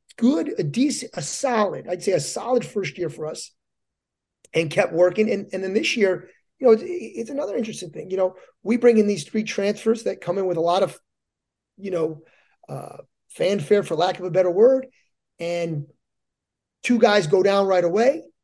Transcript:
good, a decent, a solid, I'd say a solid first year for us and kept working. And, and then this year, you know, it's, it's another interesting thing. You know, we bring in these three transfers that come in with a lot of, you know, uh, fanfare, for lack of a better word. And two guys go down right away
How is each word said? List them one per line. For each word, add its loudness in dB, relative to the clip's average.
good, 0
a -4
decent, -2
a -6
solid, -2
I'd -6
say 0
a 2
solid -2
first -6
year -6
for -10
us -12
and 0
kept 0
working. 4
And, -4
and -6
then -6
this 0
year, 0
you -4
know, 8
it's, 2
it's -8
another -6
interesting -6
thing. -14
You -4
know, 0
we 0
bring 6
in 4
these -4
three -4
transfers -2
that -4
come -4
in -2
with -2
a -2
lot 2
of, -4
you -8
know, -4
uh, -14
fanfare, 0
for -4
lack 0
of -10
a -6
better 2
word. 4
And -4
two 2
guys 4
go 4
down 2
right 2
away 0